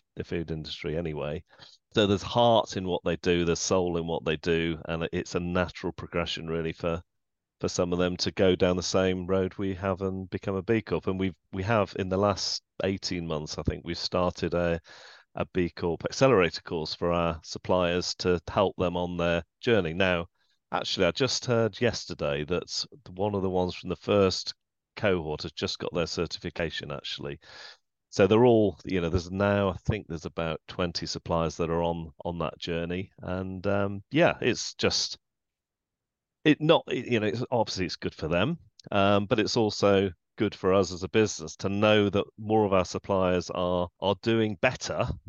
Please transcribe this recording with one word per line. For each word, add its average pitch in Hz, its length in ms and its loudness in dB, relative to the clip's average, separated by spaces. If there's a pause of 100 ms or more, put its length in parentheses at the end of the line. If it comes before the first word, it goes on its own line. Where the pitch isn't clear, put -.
(140)
the 85 80 -8
food 82 300 -6
industry 78 440 -6
anyway. 78 460 -6 (520)
So 107 120 6
there's 98 160 2
heart 120 540 4
in 95 100 -4
what 87 180 -2
they 85 120 2
do, 87 280 2
there's 82 140 2
soul 90 380 0
in 82 100 -2
what 80 180 -4
they 80 120 0
do, 82 480 0
and 82 280 -4
it's 87 220 -4
a 87 60 0
natural 87 520 -2
progression 85 540 -6
really 82 260 -4
for, 85 300 -4 (560)
for 98 100 -2
some 87 240 0
of 87 60 2
them 90 200 2
to 95 120 -2
go 92 240 4
down 90 220 4
the 90 60 -2
same 92 440 0
road 95 320 0
we 98 160 -4
have 92 280 -2
and 95 280 -6
become 101 240 -4
a 95 80 -4
B 113 200 0
Corp. - 260 -4
And 95 100 -2
we've, 95 160 -2 (180)
we 95 120 -4
have 104 340 0
in 95 100 -4
the 92 100 0
last 101 440 -2 (220)
eighteen 92 420 -4
months, 78 320 -6
I 82 40 -6
think 80 220 -4
we've 85 140 -6
started 90 560 -2
a, 85 240 0 (560)
a 85 120 -4
B 90 240 -2
Corp 85 340 -4
accelerator 104 580 2
course 78 320 -6
for 87 180 -2
our 85 300 0
suppliers 90 720 0
to 87 320 0
help 98 280 2
them 87 200 -2
on 87 200 -4
their 85 260 0 (180)
journey. 98 320 2
Now, 90 340 0 (460)
actually, - 340 0
I 85 60 4
just - 340 -2
heard 117 340 0
yesterday 78 640 -2
that - 400 -4 (300)
one 101 220 -2
of 95 60 0
the 95 60 0
ones 90 260 0
from - 140 -10
the 87 80 -2
first 101 560 2 (440)
cohort 82 460 -2
has 87 100 -10
just - 260 -6
got - 160 -8
their 82 140 0
certification, 82 800 -6
actually. 71 480 -10 (720)
So 98 160 6
they're 110 180 6
all, 110 400 6
you 92 160 -2
know, 85 80 -2
there's 85 220 -2
now, 101 400 2
I 87 60 -4 (100)
think 107 220 -2
there's 82 180 -8
about 80 400 -4
twenty 85 400 -4
suppliers 82 520 -4
that 82 120 -2
are 85 140 0
on, 82 260 -4 (140)
on 87 140 -6
that 80 200 -6
journey. 87 540 -6 (100)
And, 92 440 -8
um, 101 440 -2
yeah, 160 300 4
it's - 340 -2
just, - 440 -2 (1300)
it 151 160 4
not, 151 280 4
it, - 180 -4
you 117 140 2
know, 107 80 0
it's, 117 220 -2
obviously 101 360 -2
it's - 100 -8
good - 180 -6
for - 120 -6
them, 98 320 0 (320)
um, 101 360 4
but 113 120 2
it's 98 180 0
also 101 540 4 (280)
good 104 160 0
for 92 200 0
us 92 180 2
as 87 100 -8
a 90 60 -6
business 104 480 0
to 101 120 -6
know 104 420 4
that 98 140 2 (140)
more 107 280 2
of 95 80 0
our 92 100 4
suppliers 92 680 0
are, 90 340 0 (120)
are 98 220 2
doing 113 380 2
better. 113 460 -2 (220)